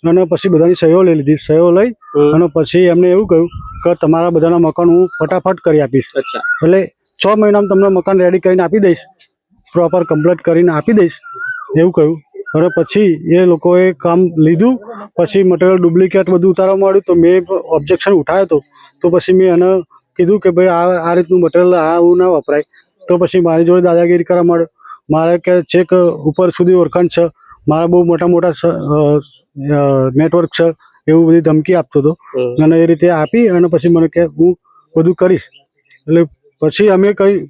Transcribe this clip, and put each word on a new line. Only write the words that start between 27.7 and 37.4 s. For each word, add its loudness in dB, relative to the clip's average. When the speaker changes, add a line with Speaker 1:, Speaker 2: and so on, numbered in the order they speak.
Speaker 1:
બહુ 2
મોટા 0
મોટા 0
સ-, -6
અ, 0
અ, 0
નેટવર્ક 0
છે, 0
એવું 4
બધી 4
ધમકી 0
આપતો -2
હતો. -2
Speaker 2:
હમ. -2
Speaker 1:
અને 4
એ 4
રીતે 0
આપી 0
અને 2
પછી 0
મને 2
કે -2
હું 0
બધું 2
કરીશ. 0
એટલે 2
પછી 0
અમે 0
કંઈ -2